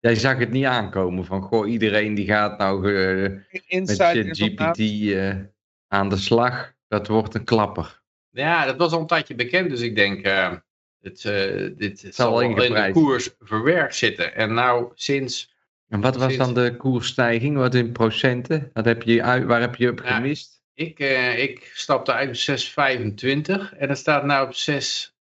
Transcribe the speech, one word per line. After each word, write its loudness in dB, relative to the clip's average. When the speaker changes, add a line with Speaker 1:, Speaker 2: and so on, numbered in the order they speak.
Speaker 1:
Jij 4
zag 2
het 0
niet 0
aankomen -2
van, -4
goh, 0
iedereen 0
die -2
gaat 0
nou, 0
eh, 0
met -12
Speaker 2:
Inside 0
Speaker 1:
Chat 4
G 0
P -8
T, -8
Speaker 2:
informatie. 0
Speaker 1:
eh, -2
aan 0
de 0
slag. 0
Dat -2
wordt 0
een -6
klapper. -2
Speaker 3:
Ja, 0
dat -2
was 2
al 0
een -6
tijdje -2
bekend, -2
dus -4
ik -4
denk, 0
eh, 2
het, -18
eh, -2
dit -6
Speaker 1:
Het -18
zal 2
Speaker 3:
zal 2
wel 2
in 0
de 2
Speaker 1:
ingeprijsd. 2
Speaker 3:
koers 4
verwerkt 0
zitten. -2
En 0
nou, 2
sinds -4
Speaker 1:
En -2
wat 2
was 2
Speaker 3:
sinds -2
Speaker 1:
dan -2
de -2
koersstijging? 0
Wat 2
in 2
procenten? 0
Wat -4
heb 2
je 4
uit, 2
waar 2
heb -2
je 2
op -8
Speaker 3:
Ja, 0
Speaker 1:
gemist? -6
Speaker 3:
ik, -10
eh, 0
ik -8
stapte 0
uit 0
op -8
zes -2
vijfentwintig -2
en -4
het -2
staat 2
nou 2
op -12
zes -4